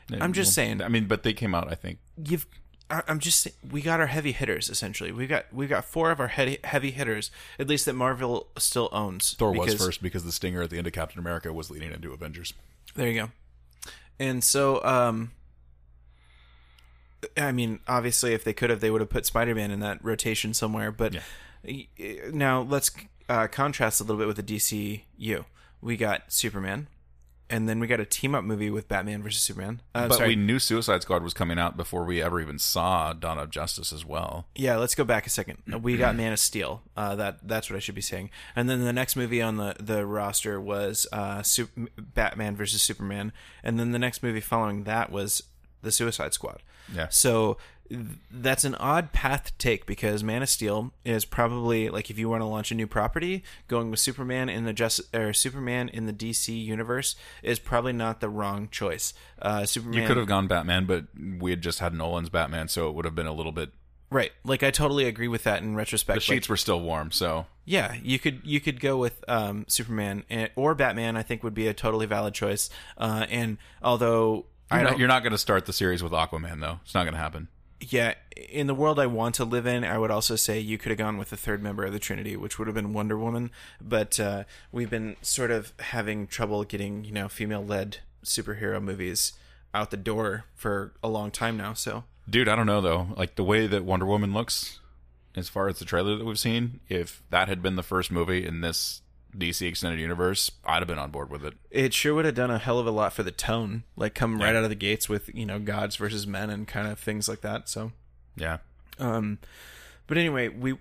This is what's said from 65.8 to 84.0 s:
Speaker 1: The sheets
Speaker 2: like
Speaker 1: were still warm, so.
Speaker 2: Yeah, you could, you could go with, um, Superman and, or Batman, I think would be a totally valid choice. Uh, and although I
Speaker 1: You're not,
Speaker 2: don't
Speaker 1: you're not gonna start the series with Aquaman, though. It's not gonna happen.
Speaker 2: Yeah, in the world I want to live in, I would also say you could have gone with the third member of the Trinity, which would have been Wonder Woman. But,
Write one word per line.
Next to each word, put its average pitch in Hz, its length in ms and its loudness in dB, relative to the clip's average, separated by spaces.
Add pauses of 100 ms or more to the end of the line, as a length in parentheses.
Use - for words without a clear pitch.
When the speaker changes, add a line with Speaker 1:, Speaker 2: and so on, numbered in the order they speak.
Speaker 1:
The - 40 2
sheets 131 240 2
Speaker 2:
like - 60 0
Speaker 1:
were 101 60 2
still 90 240 2
warm, 80 300 -2
so. 82 360 0 (180)
Speaker 2:
Yeah, 113 380 0
you 127 160 2
could, 135 240 -2
you 147 180 0
could 139 180 -2
go 135 180 2
with, 123 300 -2
um, 107 400 0
Superman 107 640 -2
and, 113 260 -4
or 147 200 4
Batman, 117 420 2
I 110 60 -2
think 113 200 -4
would 113 120 -4
be 110 120 2
a 107 60 2
totally 110 320 0
valid 104 300 0
choice. 101 340 0 (260)
Uh, 110 320 0
and 113 300 -2 (240)
although 113 640 4 (240)
I 117 80 4
Speaker 1:
You're 120 60 6
not, 131 60 6
Speaker 2:
don't 127 100 2
Speaker 1:
you're 123 80 6
not 127 160 6
gonna 110 140 2
start 95 300 2
the 92 60 -4
series 90 280 2
with 85 100 -2
Aquaman, 82 480 -2
though. 80 240 -6
It's - 120 -6
not 92 100 4
gonna 80 120 -2
happen. 78 320 -6 (300)
Speaker 2:
Yeah, 120 360 2 (200)
in - 300 -6
the 139 80 2
world 147 260 2
I 143 60 6
want 117 300 0
to 127 100 2
live 117 220 0
in, 123 160 0
I 104 160 0
would 110 100 2
also 110 260 2
say 110 240 2
you 107 200 -4
could - 100 -6
have 107 80 0
gone 107 200 -2
with 95 120 -8
the 104 80 -10
third 104 240 -2
member 101 220 -4
of 95 100 -2
the 104 60 -4
Trinity, 101 360 -6
which 101 220 -8
would 110 100 -4
have 110 60 -4
been 107 200 -2
Wonder 107 220 0
Woman. 117 360 -2 (280)
But, 107 400 0